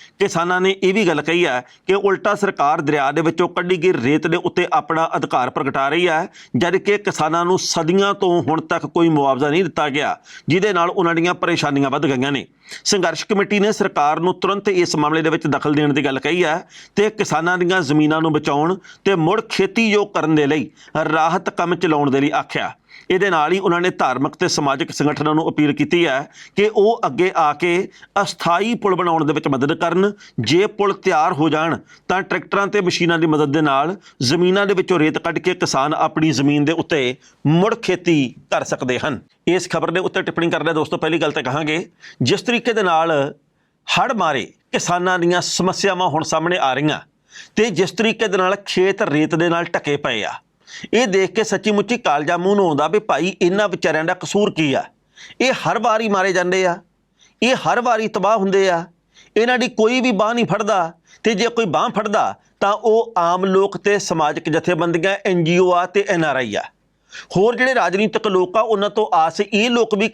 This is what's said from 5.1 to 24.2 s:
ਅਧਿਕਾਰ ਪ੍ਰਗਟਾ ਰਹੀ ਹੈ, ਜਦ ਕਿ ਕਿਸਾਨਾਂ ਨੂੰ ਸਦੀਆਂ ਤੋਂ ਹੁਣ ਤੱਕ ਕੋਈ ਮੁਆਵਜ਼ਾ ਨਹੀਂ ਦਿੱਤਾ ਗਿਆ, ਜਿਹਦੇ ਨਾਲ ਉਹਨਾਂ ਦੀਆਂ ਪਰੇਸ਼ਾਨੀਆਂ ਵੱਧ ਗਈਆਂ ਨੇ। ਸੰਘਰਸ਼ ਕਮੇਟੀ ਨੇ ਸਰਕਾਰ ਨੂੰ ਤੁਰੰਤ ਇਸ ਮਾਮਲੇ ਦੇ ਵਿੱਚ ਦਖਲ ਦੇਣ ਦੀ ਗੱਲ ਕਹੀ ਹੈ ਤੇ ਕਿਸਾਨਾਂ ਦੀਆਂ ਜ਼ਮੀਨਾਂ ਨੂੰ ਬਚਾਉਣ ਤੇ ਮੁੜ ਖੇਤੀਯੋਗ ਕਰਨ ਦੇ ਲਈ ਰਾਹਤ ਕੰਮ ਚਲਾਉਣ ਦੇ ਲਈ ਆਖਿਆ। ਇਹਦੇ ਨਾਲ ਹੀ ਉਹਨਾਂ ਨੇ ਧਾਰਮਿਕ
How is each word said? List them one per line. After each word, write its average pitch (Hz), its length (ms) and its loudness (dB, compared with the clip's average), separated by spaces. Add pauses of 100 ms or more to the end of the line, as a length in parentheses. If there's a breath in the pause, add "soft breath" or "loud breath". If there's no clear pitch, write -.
ਅਧਿਕਾਰ 143 340 -2
ਪ੍ਰਗਟਾ 139 380 -4
ਰਹੀ 175 200 0
ਹੈ, 165 200 0 (280 loud breath)
ਜਦ 175 200 2
ਕਿ 202 220 0
ਕਿਸਾਨਾਂ 170 460 -2
ਨੂੰ 180 140 2
ਸਦੀਆਂ 190 560 0
ਤੋਂ 175 280 0
ਹੁਣ 151 200 0
ਤੱਕ 160 240 -4
ਕੋਈ 170 220 2
ਮੁਆਵਜ਼ਾ 143 420 2
ਨਹੀਂ 180 140 2
ਦਿੱਤਾ 151 240 -2
ਗਿਆ, 131 280 -2 (320 loud breath)
ਜਿਹਦੇ 190 240 2
ਨਾਲ 175 180 2
ਉਹਨਾਂ 170 240 0
ਦੀਆਂ 170 220 0
ਪਰੇਸ਼ਾਨੀਆਂ 147 540 0
ਵੱਧ 143 160 -2
ਗਈਆਂ 135 260 0
ਨੇ। 113 140 -4 (380 loud breath)
ਸੰਘਰਸ਼ 175 420 -2
ਕਮੇਟੀ 202 340 0
ਨੇ 208 120 2
ਸਰਕਾਰ 160 480 0
ਨੂੰ 175 200 -2
ਤੁਰੰਤ 202 280 -2
ਇਸ 175 280 0
ਮਾਮਲੇ 151 260 0
ਦੇ 156 80 -2
ਵਿੱਚ 165 160 -2
ਦਖਲ 147 280 0
ਦੇਣ 147 180 2
ਦੀ 139 120 0
ਗੱਲ 135 140 -2
ਕਹੀ 170 260 -2
ਹੈ 160 180 -2 (320 loud breath)
ਤੇ 208 160 2
ਕਿਸਾਨਾਂ 180 480 -2
ਦੀਆਂ 180 240 2
ਜ਼ਮੀਨਾਂ 151 380 2
ਨੂੰ 160 120 0
ਬਚਾਉਣ 151 440 0 (280 loud breath)
ਤੇ 196 120 2
ਮੁੜ 175 320 0
ਖੇਤੀਯੋਗ 208 640 0
ਕਰਨ 156 200 0
ਦੇ 151 120 4
ਲਈ 139 240 -2 (360 loud breath)
ਰਾਹਤ 165 440 0
ਕੰਮ 175 260 -2
ਚਲਾਉਣ 151 340 0
ਦੇ 139 100 2
ਲਈ 143 160 0
ਆਖਿਆ। 120 360 -6 (380 loud breath)
ਇਹਦੇ 185 200 2
ਨਾਲ 160 220 2
ਹੀ 196 60 0
ਉਹਨਾਂ 180 220 0
ਨੇ 180 100 0
ਧਾਰਮਿਕ 147 440 -2